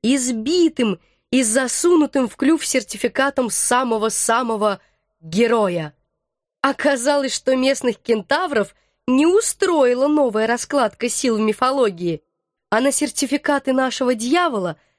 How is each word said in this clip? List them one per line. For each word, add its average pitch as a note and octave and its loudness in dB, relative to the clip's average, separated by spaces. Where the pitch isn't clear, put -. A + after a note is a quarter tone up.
избитым B3+ 0
и C4 2
засунутым C4 0
в - -14
клюв D4+ 0
сертификатом B3+ -2
самого-самого A3+ 0
героя. F3+ 0
Оказалось, C#4 0
что C4 0
местных B3+ 0
кентавров A#3+ -2
не C4 2
устроила D#4 2
новая B3 2
раскладка A#3+ -2
сил A3+ -2
в G#3 -2
мифологии, G#3+ -2
а A3 2
на C4+ 2
сертификаты C#4 -2
нашего B3+ 0
дьявола A#3 -2